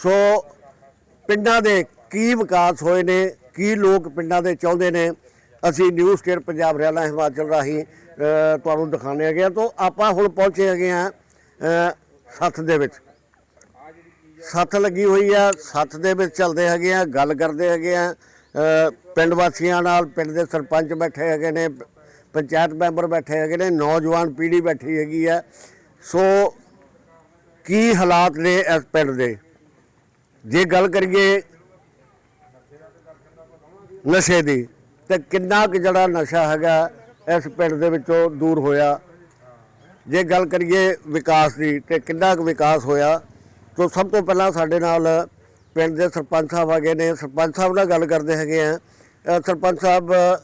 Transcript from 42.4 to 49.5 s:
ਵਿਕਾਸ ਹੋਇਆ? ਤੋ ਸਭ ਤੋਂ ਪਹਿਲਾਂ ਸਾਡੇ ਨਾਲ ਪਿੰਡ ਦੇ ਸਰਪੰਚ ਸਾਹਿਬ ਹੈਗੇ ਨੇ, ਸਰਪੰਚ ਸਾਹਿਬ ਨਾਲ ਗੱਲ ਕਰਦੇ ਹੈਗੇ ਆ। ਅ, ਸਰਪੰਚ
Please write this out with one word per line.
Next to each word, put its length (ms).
ਵਿਕਾਸ 400
ਹੋਇਆ? 380
ਤੋ 120
ਸਭ 220
ਤੋਂ 120
ਪਹਿਲਾਂ 300
ਸਾਡੇ 280
ਨਾਲ 480
ਪਿੰਡ 220
ਦੇ 120
ਸਰਪੰਚ 420
ਸਾਹਿਬ 200
ਹੈਗੇ 240
ਨੇ, 200
ਸਰਪੰਚ 420
ਸਾਹਿਬ 200
ਨਾਲ 80
ਗੱਲ 220
ਕਰਦੇ 300
ਹੈਗੇ 280
ਆ। 120
ਅ, 680
ਸਰਪੰਚ 340